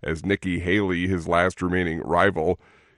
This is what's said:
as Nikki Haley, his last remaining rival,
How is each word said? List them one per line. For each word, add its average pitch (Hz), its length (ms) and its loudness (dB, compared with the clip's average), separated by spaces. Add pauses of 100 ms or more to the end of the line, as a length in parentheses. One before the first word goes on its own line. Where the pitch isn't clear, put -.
as 80 220 -4
Nikki 92 360 0
Haley, 92 480 0
his 87 200 -2
last 87 320 2
remaining 87 400 0
rival, 87 580 2 (400)